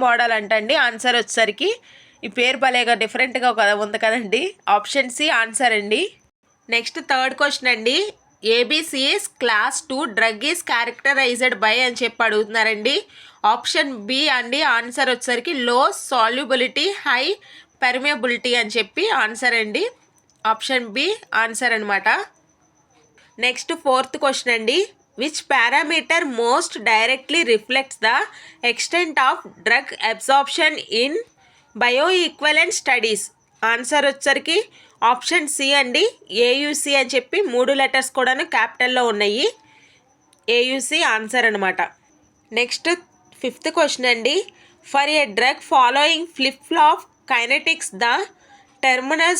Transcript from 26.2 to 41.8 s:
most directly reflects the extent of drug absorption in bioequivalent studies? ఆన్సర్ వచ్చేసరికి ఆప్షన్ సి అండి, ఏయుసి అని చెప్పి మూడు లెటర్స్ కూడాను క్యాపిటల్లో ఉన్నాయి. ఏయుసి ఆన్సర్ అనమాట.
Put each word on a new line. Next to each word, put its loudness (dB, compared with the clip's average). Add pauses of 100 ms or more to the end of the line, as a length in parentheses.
most 0 (160)
directly 0 (120)
reflects -2
the 2 (540)
extent -2 (120)
of 2 (320)
drug 2 (240)
absorption 2 (320)
in -2 (720)
bioequivalent 2
studies? 0 (520)
ఆన్సర్ 0
వచ్చేసరికి 0 (540)
ఆప్షన్ 0 (100)
సి -2 (140)
అండి, 0 (420)
ఏయుసి 0
అని -2
చెప్పి -2 (160)
మూడు 2
లెటర్స్ 0
కూడాను 0 (120)
క్యాపిటల్లో 0
ఉన్నాయి. 0 (1080)
ఏయుసి 0 (160)
ఆన్సర్ 0
అనమాట. 0 (800)